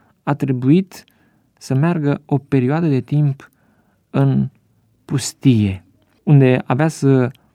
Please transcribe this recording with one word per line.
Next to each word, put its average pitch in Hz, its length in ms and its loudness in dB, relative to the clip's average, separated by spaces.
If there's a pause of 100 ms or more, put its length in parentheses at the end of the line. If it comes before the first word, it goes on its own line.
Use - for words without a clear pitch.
(240)
a 143 100 -4
trebuit 139 720 -2 (540)
să - 180 -6
meargă 147 500 -2
o 143 120 -2
perioadă 139 500 -2
de 135 120 0
timp 143 520 -4 (580)
în 135 400 0 (560)
pustie, 110 800 -2 (380)
unde 131 420 4
avea 147 220 -2
să 135 440 0 (240)